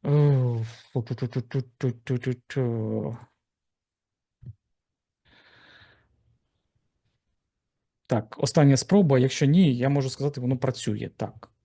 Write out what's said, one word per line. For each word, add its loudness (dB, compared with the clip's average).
О, 2
ту-ту-ту-ту-ту-ту-ту-ту. -6
Так, -4
остання 4
спроба. 4
Якщо 0
ні, 4
я -2
можу 0
сказати, -6
воно -2
працює. -6
Так. -12